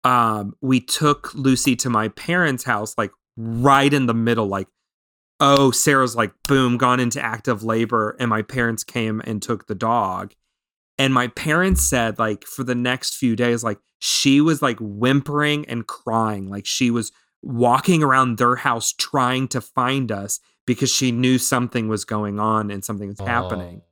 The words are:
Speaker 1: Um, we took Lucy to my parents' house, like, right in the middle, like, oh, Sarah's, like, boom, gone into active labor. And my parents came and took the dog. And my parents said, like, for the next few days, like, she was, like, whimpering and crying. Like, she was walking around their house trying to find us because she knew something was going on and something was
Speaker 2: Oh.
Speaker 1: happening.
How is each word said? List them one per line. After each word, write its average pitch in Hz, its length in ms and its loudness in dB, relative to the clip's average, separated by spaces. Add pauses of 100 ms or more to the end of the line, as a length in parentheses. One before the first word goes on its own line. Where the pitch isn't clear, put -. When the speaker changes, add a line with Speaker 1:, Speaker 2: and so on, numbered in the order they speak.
Speaker 1:
Um, 110 560 2
we 131 180 2
took - 560 -2
Lucy 131 420 2
to 127 140 -4
my 110 180 0
parents' 165 540 -2
house, 110 340 -4
like, 104 140 -2 (260)
right 135 560 4
in 135 140 2
the 117 80 2
middle, 113 320 2
like, 98 220 -4 (720)
oh, 139 320 6
Sarah's, 131 420 2
like, 113 180 0 (140)
boom, 127 320 2
gone 127 220 2
into 120 200 -2
active 110 440 -4
labor. 113 560 0
And 120 100 0
my 110 120 0
parents 117 420 -2
came 110 400 -4
and 107 180 -6
took - 240 -6
the 107 80 -6
dog. 98 580 -2 (640)
And 135 160 2
my 123 140 2
parents 170 560 0
said, 117 380 0
like, 107 240 -2
for - 180 -10
the 123 140 -2
next 123 400 -2
few 120 180 0
days, 120 300 0
like, 107 140 -4 (200)
she - 420 2
was, 151 220 2
like, 123 180 -2
whimpering 139 880 0
and 117 200 -8
crying. 110 600 -4
Like, 98 180 -10
she - 220 0
was 117 220 0 (320)
walking 131 640 2
around 131 340 2
their 123 160 2
house 120 380 -2
trying 127 560 -2
to 123 120 -4
find 127 520 -2
us 101 260 -6 (300)
because 127 220 0
she 131 200 0
knew 127 260 2
something 123 520 -2
was 107 160 -4
going 104 340 -4
on 107 320 0
and 101 140 -10
something 101 240 -8
was 101 120 -12
Speaker 2:
Oh. 98 60 -6
Speaker 1:
happening. 92 640 -4